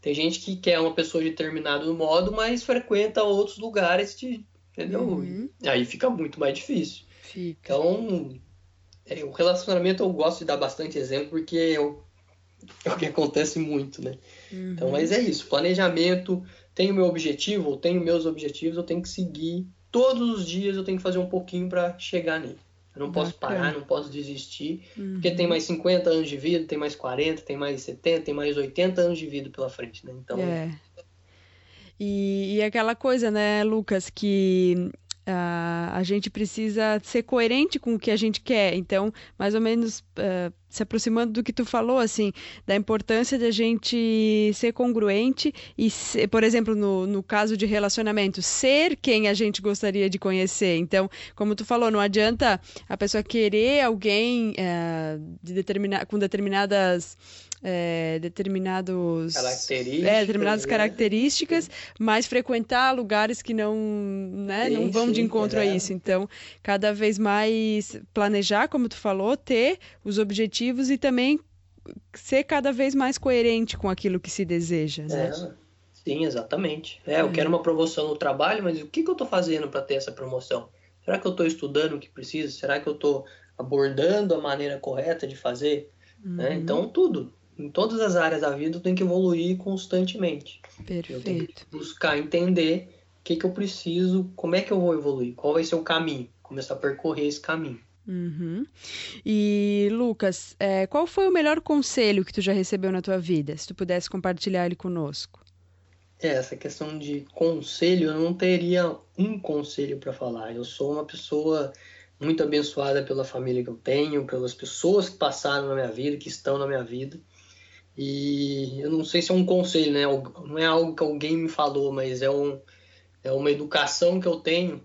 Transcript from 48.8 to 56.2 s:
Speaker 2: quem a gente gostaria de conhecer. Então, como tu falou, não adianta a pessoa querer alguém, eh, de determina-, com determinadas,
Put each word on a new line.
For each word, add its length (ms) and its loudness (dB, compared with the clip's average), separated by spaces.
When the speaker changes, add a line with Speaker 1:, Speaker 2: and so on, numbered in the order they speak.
Speaker 2:
quem 320 2
a 60 4
gente 260 0
gostaria 480 0
de 100 -2
conhecer. 580 2
Então, 340 2
como 220 0
tu 80 -8
falou, 260 2
não 100 2
adianta 600 2
a 80 -4
pessoa 280 0
querer 580 4
alguém, 760 2
eh, 600 -2
de 120 -10
determina-, 500 -2
com 140 -2
determinadas, 960 2